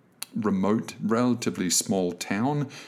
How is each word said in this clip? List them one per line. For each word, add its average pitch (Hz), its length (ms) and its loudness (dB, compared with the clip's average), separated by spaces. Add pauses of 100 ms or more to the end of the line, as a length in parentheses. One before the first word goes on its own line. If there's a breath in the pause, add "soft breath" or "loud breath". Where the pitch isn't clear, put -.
(360)
remote, 104 680 0
relatively 113 680 0
small 92 420 2
town, 127 560 -2 (200 loud breath)